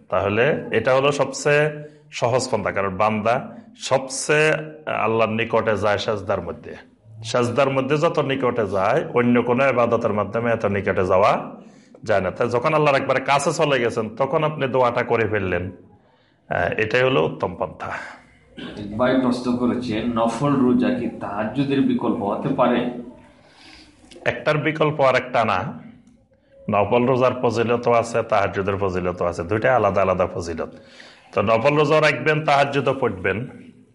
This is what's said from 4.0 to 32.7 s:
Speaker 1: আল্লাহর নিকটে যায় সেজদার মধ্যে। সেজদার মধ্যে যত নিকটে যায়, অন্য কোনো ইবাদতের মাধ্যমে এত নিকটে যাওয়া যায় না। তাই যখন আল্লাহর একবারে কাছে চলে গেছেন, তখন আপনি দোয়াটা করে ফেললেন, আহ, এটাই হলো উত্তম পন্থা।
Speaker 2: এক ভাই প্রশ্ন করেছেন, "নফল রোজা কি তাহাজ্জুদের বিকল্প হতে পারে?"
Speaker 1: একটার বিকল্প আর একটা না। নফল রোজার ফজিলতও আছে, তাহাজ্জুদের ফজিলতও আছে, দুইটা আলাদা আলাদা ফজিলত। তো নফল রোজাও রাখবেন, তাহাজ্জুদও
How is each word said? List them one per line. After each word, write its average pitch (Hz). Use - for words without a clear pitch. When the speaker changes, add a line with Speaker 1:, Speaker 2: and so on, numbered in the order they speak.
Speaker 1:
আল্লাহর 110
নিকটে 113
যায় 101
সেজদার 98
মধ্যে। 82
সেজদার 123
মধ্যে 135
যত 156
নিকটে 131
যায়, 101
অন্য 120
কোনো 123
ইবাদতের 117
মাধ্যমে 104
এত 113
নিকটে 98
যাওয়া 101
যায় 104
না। 92
তাই 120
যখন 123
আল্লাহর 147
একবারে 131
কাছে 143
চলে 147
গেছেন, 110
তখন 156
আপনি 143
দোয়াটা 120
করে 113
ফেললেন, 92
আহ, 87
এটাই 123
হলো 135
উত্তম 90
পন্থা। -
Speaker 2:
এক 104
ভাই 127
প্রশ্ন 123
করেছেন, 113
"নফল 131
রোজা 123
কি 117
তাহাজ্জুদের 117
বিকল্প 117
হতে 104
পারে?" 123
Speaker 1:
একটার 151
বিকল্প 151
আর 131
একটা 123
না। 104
নফল 104
রোজার 127
ফজিলতও 117
আছে, 117
তাহাজ্জুদের 101
ফজিলতও 90
আছে, 87
দুইটা 110
আলাদা 101
আলাদা 92
ফজিলত। 82
তো -
নফল 113
রোজাও 151
রাখবেন, 151
তাহাজ্জুদও 139